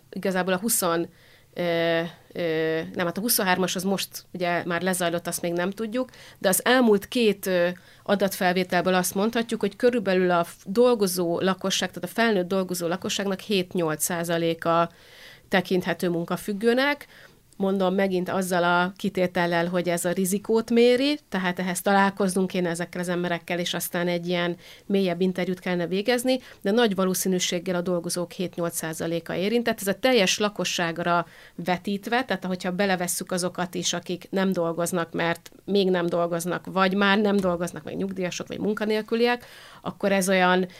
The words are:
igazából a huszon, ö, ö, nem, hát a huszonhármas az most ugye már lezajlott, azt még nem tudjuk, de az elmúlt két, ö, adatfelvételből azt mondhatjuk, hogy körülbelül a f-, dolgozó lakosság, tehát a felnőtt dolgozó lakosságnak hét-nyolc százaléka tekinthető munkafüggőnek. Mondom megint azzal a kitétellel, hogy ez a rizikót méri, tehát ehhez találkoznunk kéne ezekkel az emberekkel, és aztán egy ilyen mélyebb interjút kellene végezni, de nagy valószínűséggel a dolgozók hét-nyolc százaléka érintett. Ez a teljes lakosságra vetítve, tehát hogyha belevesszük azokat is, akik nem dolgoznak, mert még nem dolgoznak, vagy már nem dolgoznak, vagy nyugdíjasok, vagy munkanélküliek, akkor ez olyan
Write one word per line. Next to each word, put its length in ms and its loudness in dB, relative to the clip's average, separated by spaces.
igazából 420 -2
a 60 0
huszon, 500 0
ö, 460 0
ö, 480 -2
nem, 120 -2
hát 120 -4
a 20 -4
huszonhármas 560 0
az 60 -6
most 260 -2
ugye 320 0
már 180 -2
lezajlott, 440 0
azt 160 -6
még 100 -2
nem 180 0
tudjuk, 400 -6
de 100 0
az 160 0
elmúlt 440 4
két, 380 0
ö, 220 2
adatfelvételből 920 2
azt 200 2
mondhatjuk, 460 0
hogy 160 -2
körülbelül 540 2
a 140 4
f-, 220 -18
dolgozó 760 2
lakosság, 480 0
tehát 200 -10
a 40 -16
felnőtt 360 2
dolgozó 380 -2
lakosságnak 540 -2
hét-nyolc 600 -2
százaléka 880 0
tekinthető 600 0
munkafüggőnek. 960 0
Mondom 380 0
megint 340 0
azzal 360 0
a 320 2
kitétellel, 680 0
hogy 220 -2
ez 160 0
a 80 0
rizikót 580 0
méri, 480 4
tehát 300 -2
ehhez 220 -2
találkoznunk 680 2
kéne 200 -2
ezekkel 320 -6
az 80 -4
emberekkel, 500 -2
és 160 -4
aztán 340 -2
egy 200 -2
ilyen 280 0
mélyebb 340 0
interjút 380 0
kellene 280 -2
végezni, 520 0
de 100 -2
nagy 240 4
valószínűséggel 800 0
a 60 -2
dolgozók 520 -4
hét-nyolc 440 -6
százaléka 580 -4
érintett. 460 0
Ez 60 -6
a 120 -2
teljes 400 4
lakosságra 880 0
vetítve, 720 -2
tehát 200 -4
hogyha 280 -4
belevesszük 600 -2
azokat 420 -4
is, 180 -2
akik 380 -6
nem 220 2
dolgoznak, 600 -2
mert 380 -2
még 260 2
nem 160 2
dolgoznak, 600 -2
vagy 280 0
már 240 4
nem 180 2
dolgoznak, 460 -2
vagy 140 -10
nyugdíjasok, 500 -6
vagy 120 -8
munkanélküliek, 880 0
akkor 320 -2
ez 160 2
olyan 380 4